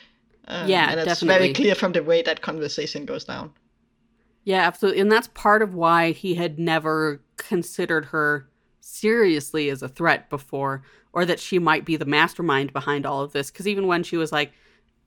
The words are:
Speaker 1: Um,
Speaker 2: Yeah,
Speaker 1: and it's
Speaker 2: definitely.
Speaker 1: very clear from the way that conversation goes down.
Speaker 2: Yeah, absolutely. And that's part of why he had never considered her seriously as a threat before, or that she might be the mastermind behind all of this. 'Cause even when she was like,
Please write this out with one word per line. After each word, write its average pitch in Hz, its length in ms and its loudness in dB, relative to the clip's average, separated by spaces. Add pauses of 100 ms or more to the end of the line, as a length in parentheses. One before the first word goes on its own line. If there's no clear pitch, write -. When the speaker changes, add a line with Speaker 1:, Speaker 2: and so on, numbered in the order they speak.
(480)
Speaker 1:
Um, 190 200 -6
Speaker 2:
Yeah, 175 220 4
Speaker 1:
and 160 100 -2
it's 160 60 -2
Speaker 2:
definitely. 175 320 2
Speaker 1:
very 139 160 4
clear 190 220 2
from 185 160 -2
the 170 100 0
way 165 220 2
that 160 180 -2
conversation 147 640 -8
goes 135 200 -10
down. 156 260 -12 (960)
Speaker 2:
Yeah, 190 220 2
absolutely. 185 320 0
And 202 100 4
that's 226 200 2
part 214 320 4
of 202 120 -2
why 165 380 4
he 175 240 -4
had 170 240 -4
never 156 640 0 (160)
considered 170 720 -4
her 147 420 -2 (320)
seriously 165 880 0
as 139 120 -6
a 139 60 -8
threat 156 420 0
before, 139 540 -6 (300)
or 175 100 0
that 170 160 0
she 185 200 -2
might 156 260 2
be 165 100 -2
the 143 100 -4
mastermind 147 680 0
behind 143 320 -2
all 139 160 -4
of 143 100 -8
this. 139 180 -4
'Cause 185 180 -10
even 196 200 0
when 175 160 2
she 170 140 -6
was 160 160 -2
like, 147 180 -2 (560)